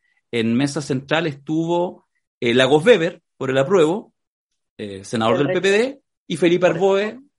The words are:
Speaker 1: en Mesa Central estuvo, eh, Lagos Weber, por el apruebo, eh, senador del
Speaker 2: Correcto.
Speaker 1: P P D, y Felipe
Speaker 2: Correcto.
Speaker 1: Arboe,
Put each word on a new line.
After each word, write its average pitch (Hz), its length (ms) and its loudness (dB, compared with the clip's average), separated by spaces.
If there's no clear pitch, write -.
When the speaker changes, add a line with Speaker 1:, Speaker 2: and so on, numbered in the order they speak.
Speaker 1:
en 117 240 0
Mesa 143 280 -2
Central 151 440 -4
estuvo, 165 800 -4
eh, 120 140 0
Lagos 131 300 2
Weber, 185 380 2
por 131 140 -6
el 135 80 0
apruebo, 175 540 0
eh, 98 280 -12
senador 117 340 0
del 143 80 0
Speaker 2:
Correcto. 180 160 -2
Speaker 1:
P 196 100 2
P 202 60 2
D, 269 220 -4
y 180 100 -8
Felipe 175 300 2
Speaker 2:
Correcto. 165 260 0
Speaker 1:
Arboe, 214 280 -4